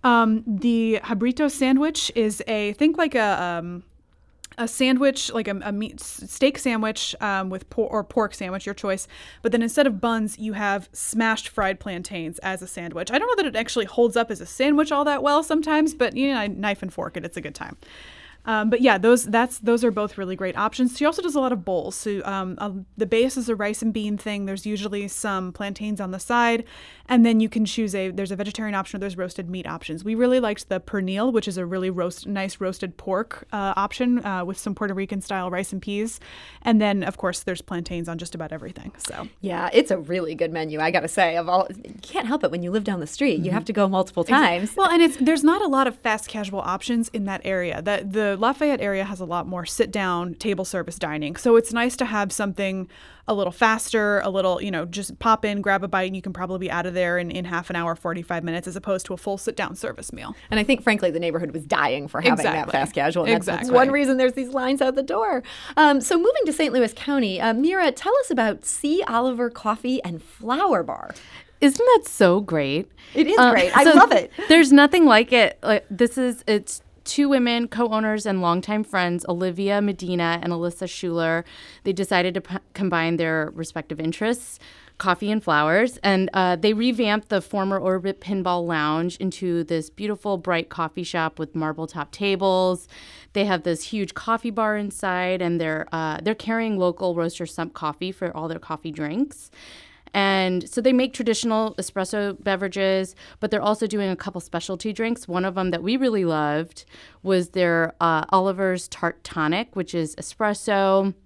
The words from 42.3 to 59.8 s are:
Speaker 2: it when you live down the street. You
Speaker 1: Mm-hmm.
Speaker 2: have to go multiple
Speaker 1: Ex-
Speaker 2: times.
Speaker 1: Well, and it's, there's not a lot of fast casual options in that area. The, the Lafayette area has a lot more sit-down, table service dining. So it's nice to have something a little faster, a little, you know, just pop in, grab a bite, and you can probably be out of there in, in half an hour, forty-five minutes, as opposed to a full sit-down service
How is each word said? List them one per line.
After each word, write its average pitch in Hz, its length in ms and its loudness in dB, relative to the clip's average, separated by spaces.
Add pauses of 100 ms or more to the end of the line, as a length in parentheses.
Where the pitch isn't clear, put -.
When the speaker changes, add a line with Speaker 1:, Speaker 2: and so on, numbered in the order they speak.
Speaker 2:
it 156 80 2
when 175 140 -6
you 175 80 -4
live 214 100 0
down 190 160 -4
the 147 80 -6
street. 262 320 0
You 170 60 -2
Speaker 1:
Mm-hmm. 156 100 -2
Speaker 2:
have 220 120 -2
to 226 60 -6
go 196 160 2
multiple 190 360 0
Speaker 1:
Ex- 190 60 -4
Speaker 2:
times. 214 460 2
Speaker 1:
Well, 381 140 4
and 339 100 6
it's, 330 180 6
there's 285 260 4
not 349 180 6
a 370 60 0
lot 269 180 4
of 233 140 -4
fast 214 280 -2
casual 196 320 -6
options 226 500 -2
in 202 160 -4
that 190 180 -6
area. 180 360 -2
The, 202 300 -2
the 208 220 0
Lafayette 269 480 0
area 196 240 -2
has 196 160 -8
a 180 60 -8
lot 170 200 -4
more 180 200 -6
sit-down, 185 720 -2
table 190 280 -4
service 170 340 -8
dining. 151 380 -6
So 233 200 6
it's 226 140 4
nice 233 260 -2
to 247 100 -2
have 208 260 -2
something 190 560 -4 (400)
a 220 60 2
little 190 180 0
faster, 220 680 2
a 196 100 -2
little, 185 320 0
you 202 80 -6
know, 170 160 -4
just 185 320 -10
pop 220 260 2
in, 208 160 -2
grab 196 240 0
a 196 40 -6
bite, 185 180 0
and 190 100 -6
you 185 60 -10
can 190 100 -8
probably 180 280 -6
be 185 100 -6
out 175 160 -4
of 175 80 -6
there 175 240 0
in, 175 120 -4
in 180 140 -6
half 175 240 -6
an 180 80 -4
hour, 170 180 -2
forty-five 170 480 -6
minutes, 170 240 -6
as 180 80 -10
opposed 190 300 -4
to - 80 -8
a 180 60 -8
full 196 180 -6
sit-down 196 400 -6
service - 380 -10